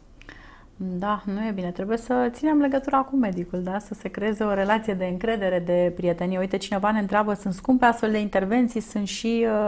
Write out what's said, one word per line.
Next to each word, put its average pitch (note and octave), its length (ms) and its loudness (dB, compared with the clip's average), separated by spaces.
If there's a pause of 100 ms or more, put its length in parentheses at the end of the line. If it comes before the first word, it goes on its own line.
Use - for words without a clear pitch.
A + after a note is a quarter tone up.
(760)
Da, F#3+ 500 -4
nu G3+ 200 -4
e A3+ 40 -2
bine. F#3 200 -4
Trebuie G3 260 -4
să B3 360 0
ținem D4+ 260 2
legătura C#4 400 2
cu C4+ 180 -2
medicul, F#3 460 -2
da? F#3 160 -4
Să G#3 160 -8
se - 140 -6
creeze G#3 360 -2
o G#3 100 0
relație G3+ 400 0
de F#3 100 -4
încredere, F#3 540 0
de F3 380 2
prietenie. F3+ 420 0
Uite, F#3+ 180 -2
cineva G3+ 340 0
ne G#3+ 80 2
întreabă, G#3 360 2
sunt G3 200 -4
scumpe B3+ 300 4
astfel A#3 260 4
de G#3+ 100 2
intervenții, G#3+ 600 2
sunt G#3 260 -2
și, A3+ 400 0 (220)